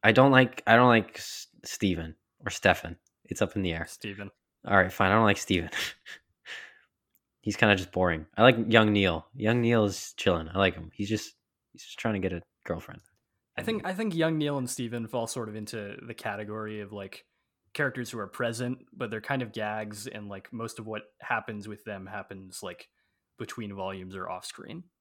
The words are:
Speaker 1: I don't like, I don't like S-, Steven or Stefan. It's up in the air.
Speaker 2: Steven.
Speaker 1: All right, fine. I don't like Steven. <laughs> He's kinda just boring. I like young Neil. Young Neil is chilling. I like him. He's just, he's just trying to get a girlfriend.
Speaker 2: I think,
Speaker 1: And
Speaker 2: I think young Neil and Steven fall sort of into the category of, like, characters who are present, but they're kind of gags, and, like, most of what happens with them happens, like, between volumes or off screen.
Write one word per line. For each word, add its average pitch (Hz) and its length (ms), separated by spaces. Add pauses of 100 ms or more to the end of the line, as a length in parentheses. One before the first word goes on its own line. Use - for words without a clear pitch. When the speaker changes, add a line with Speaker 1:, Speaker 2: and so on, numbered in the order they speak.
Speaker 1:
I 113 80
don't 131 200
like, 127 360
I 113 80
don't 123 140
like 113 280
S-, - 300 (160)
Steven 82 520 (300)
or - 40
Stefan. - 480 (280)
It's - 160
up 98 140
in 101 60
the 90 120
air. 82 140
Speaker 2:
Steven. 101 420 (380)
Speaker 1:
All 101 100
right, 92 140
fine. 95 200
I 104 40
don't 113 80
like 101 140
Steven. 87 380
<laughs> - 1700
He's - 160
kinda 104 180
just 92 160
boring. 85 340 (120)
I 107 60
like 123 120 (160)
young 110 220
Neil. 92 320 (100)
Young 117 260
Neil 117 240
is - 320
chilling. 82 360
I 92 40
like 95 180
him. 82 180
He's 101 160
just, - 240 (400)
he's - 100
just - 160
trying 110 160
to 98 40
get 92 140
a 85 80 (240)
girlfriend. - 360 (560)
Speaker 2:
I 151 60
think, 220 200
Speaker 1:
And 185 80
Speaker 2:
I - 20
think 202 220
young 160 220
Neil 147 200
and 127 120
Steven 117 380
fall 113 200
sort 113 220
of 107 60
into 104 420 (100)
the 120 60
category 107 680
of, 101 120
like, 98 320 (500)
characters 127 360
who 120 80
are 104 100
present, 120 520 (140)
but 107 180
they're 110 100
kind 135 220
of 107 80
gags, 107 560
and, 107 200
like, 98 240
most 113 280
of 110 80
what 107 160 (180)
happens 107 460
with 104 160
them 95 240
happens, 95 560
like, 90 260 (480)
between 107 380
volumes 95 400
or 92 120
off 90 180
screen. - 380 (180)